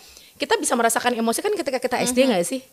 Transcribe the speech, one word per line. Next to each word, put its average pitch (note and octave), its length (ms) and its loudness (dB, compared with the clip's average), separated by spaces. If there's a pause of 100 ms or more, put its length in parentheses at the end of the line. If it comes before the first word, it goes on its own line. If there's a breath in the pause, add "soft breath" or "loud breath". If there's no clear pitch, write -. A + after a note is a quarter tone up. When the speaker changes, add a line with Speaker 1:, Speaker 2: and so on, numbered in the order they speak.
(340 soft breath)
Speaker 1:
kita - 240 0
bisa D#4 160 -2
merasakan A#3+ 400 2
emosi A3+ 240 0
kan G#4 160 -2
ketika D#4 240 -2
kita B3+ 220 -4
S A#3+ 100 0
D B3 80 -4
Speaker 2:
Mhm. C4 140 6
Speaker 1:
nggak F#3 120 2
sih? C4 300 -6